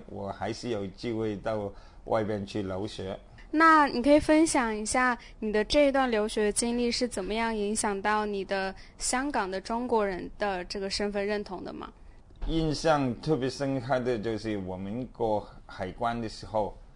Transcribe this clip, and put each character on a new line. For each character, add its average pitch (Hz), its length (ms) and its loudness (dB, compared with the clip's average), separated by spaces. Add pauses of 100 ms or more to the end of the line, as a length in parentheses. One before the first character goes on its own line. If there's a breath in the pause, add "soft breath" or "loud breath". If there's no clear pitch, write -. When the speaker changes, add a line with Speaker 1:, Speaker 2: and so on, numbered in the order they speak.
Speaker 1:
我 98 260 -8
还 98 220 -4
是 123 160 -8
有 104 160 -2
机 107 260 -6
会 110 260 -2
到 107 340 -4 (340 loud breath)
外 113 180 2
边 101 220 -2
去 107 160 -4
留 95 240 -4
学。 98 340 -6 (360 loud breath)
Speaker 2:
那 320 300 8
你 - 160 -2
可 269 100 6
以 302 80 10
分 311 280 6
享 233 280 2
一 214 80 -4
下 254 320 2 (240 loud breath)
你 214 140 -2
的 214 100 4
这 294 240 6
一 269 40 4
段 262 180 4
留 214 180 2
学 214 240 2
经 233 240 0
历 240 140 2
是 240 180 0
怎 202 160 -4
么 190 80 -4
样 226 240 0
影 208 200 0
响 202 260 0
到 214 240 2
你 202 180 -2
的 190 300 -2 (240 loud breath)
香 269 340 0
港 208 180 0
的 190 120 -4
中 240 260 -4
国 226 160 4
人 190 240 -2 (120)
的 185 260 -2
这 208 140 -6
个 196 100 -2
身 208 220 -2
份 202 140 0
认 208 180 -2
同 185 200 -10
的 - 80 -10
吗？ - 220 -12 (540 soft breath)
Speaker 1:
印 160 260 2
象 139 480 4
特 156 140 2
别 131 120 0
深 135 320 -2
刻 127 200 0
的 123 180 0
就 107 220 -2
是 107 180 -2
我 92 180 -6
们 101 300 -6 (100)
过 107 320 0 (200)
海 92 240 -8
关 117 280 -4
的 113 80 -4
时 - 200 -12
候， 104 280 -2 (200)